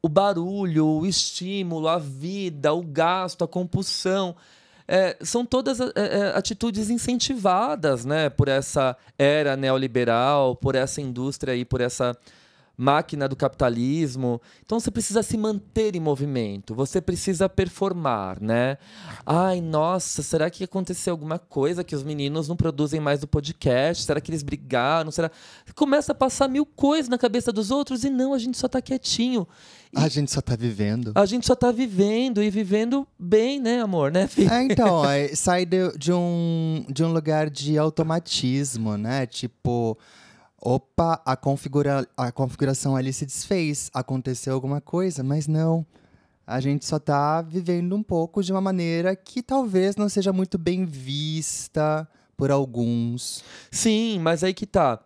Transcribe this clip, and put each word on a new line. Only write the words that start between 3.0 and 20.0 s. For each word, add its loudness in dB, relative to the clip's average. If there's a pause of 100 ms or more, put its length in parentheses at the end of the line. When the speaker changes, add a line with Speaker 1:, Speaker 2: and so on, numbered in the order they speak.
Speaker 1:
a -2
compulsão, -2 (520)
é, 2
são -2
todas, 0
é, -2
é, 0
atitudes -2
incentivadas, 0
né, 2
por 2
essa 0 (220)
era 4
neoliberal, 2
por -2
essa -2
indústria -4
e -2
por -2
essa 0 (640)
máquina 2
do -2
capitalismo. 0 (240)
Então -2
você -2
precisa 0
se -2
manter -2
em -2
movimento, -2
você 0
precisa 0
performar, -2
né? 0 (480)
"Ai, 2
nossa, -2